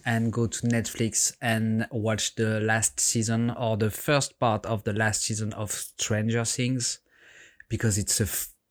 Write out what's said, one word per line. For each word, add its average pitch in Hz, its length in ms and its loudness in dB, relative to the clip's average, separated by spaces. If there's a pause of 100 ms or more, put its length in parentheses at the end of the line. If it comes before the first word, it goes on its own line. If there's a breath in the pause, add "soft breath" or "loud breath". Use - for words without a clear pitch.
and 113 260 2
go 117 140 2
to - 200 -2
Netflix 117 760 0
and 110 480 2
watch 110 440 0
the 110 260 2
last 110 380 0
season 117 520 2
or 113 260 0
the 107 140 2
first - 500 -2
part 107 240 2
of 107 200 -4
the 104 100 -2
last 107 280 0
season 107 300 -4
of 107 180 -6
Stranger 113 760 -2
Things, 123 520 -2 (680 soft breath)
because 107 300 2
it's - 220 0
a 110 40 2
f-, - 240 -4 (220)